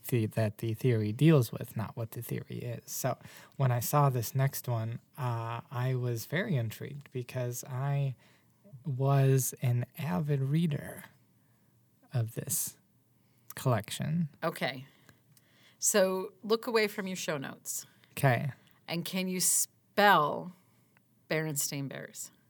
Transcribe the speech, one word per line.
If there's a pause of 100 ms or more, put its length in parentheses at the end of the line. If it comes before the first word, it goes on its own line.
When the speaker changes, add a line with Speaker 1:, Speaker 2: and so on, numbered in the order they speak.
Speaker 1:
the,
that
the
theory
deals
with,
not
what
the
theory
is.
So (400)
when
I
saw
this
next
one, (180)
uh, (100)
I
was
very
intrigued
because
I (720)
was
an (100)
avid
reader (1080)
of
this (800)
collection. (160)
Speaker 2:
Okay. (960)
So (140)
look
away
from
your
show
notes. (280)
Speaker 1:
Okay. (360)
Speaker 2:
And
can
you
spell (760)
Berenstain
Bears? (180)